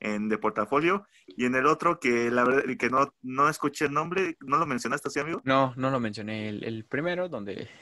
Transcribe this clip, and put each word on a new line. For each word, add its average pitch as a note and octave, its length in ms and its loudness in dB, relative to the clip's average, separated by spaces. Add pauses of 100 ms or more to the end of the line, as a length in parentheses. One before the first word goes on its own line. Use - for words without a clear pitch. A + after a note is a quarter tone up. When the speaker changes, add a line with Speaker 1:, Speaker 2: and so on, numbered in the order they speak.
Speaker 1:
en G#2+ 280 -2
de G#2+ 100 0
portafolio. C#3 680 0 (200)
Y - 180 -4
en B2+ 120 2
el C3 100 4
otro, E3 320 2
que A#2+ 320 2
la B2 140 4
verdad, C3 180 4 (160)
que A#2+ 100 0
no, C#3 320 2
no C3 280 2
escuché D3+ 380 -2
el C#3 60 -4
nombre, E3+ 480 -2
¿no C#3 180 0
lo E3+ 60 2
mencionaste C3 440 -2
así, C#3+ 100 -4
amigo? D#3 260 -2
Speaker 2:
No, C3+ 320 2
no C3 140 -2
lo C3+ 80 0
mencioné. G#2+ 500 -4
El, G#2 140 -8
el A2+ 220 -6
primero, F3 440 -4
donde A2 400 -8 (140)